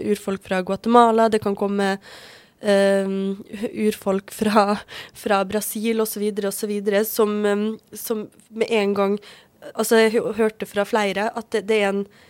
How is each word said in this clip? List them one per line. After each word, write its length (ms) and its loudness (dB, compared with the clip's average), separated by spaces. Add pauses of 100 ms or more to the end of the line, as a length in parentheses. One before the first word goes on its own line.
(120)
urfolk 300 -4
fra 220 -4
Guatemala, 680 4
det 120 0
kan 140 -2
komme, 440 -2 (600)
eh, 460 4 (680)
urfolk 580 -2
fra, 480 2 (340)
fra 320 0
Brasil 560 -2
og 60 0
så 120 -10
videre 280 -4
og 60 -4
så 140 -8
videre, 380 0
som, 400 0
eh, 320 0 (160)
som 360 -8 (220)
med 180 -2
en 240 2
gang, 260 0 (560)
altså 220 2
jeg 160 4
hø-, 220 0
hørte 320 -2
fra 180 -2
flere 500 0
at 160 -8
det, 160 -2
det 140 2
er 80 2
en, 180 -2 (220)